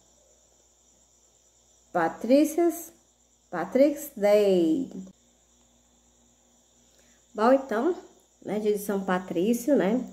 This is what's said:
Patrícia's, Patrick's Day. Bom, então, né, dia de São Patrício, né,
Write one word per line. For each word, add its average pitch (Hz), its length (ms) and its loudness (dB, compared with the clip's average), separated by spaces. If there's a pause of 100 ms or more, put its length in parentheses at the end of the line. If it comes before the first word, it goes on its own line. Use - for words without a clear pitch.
(1900)
Patrícia's, 302 1000 0 (580)
Patrick's 254 680 0
Day. 196 720 2 (2500)
Bom, 220 180 4
então, 269 460 0 (460)
né, 208 160 -4
dia 208 140 0
de 202 40 -4
São 196 260 -4
Patrício, 190 720 -2
né, 208 380 0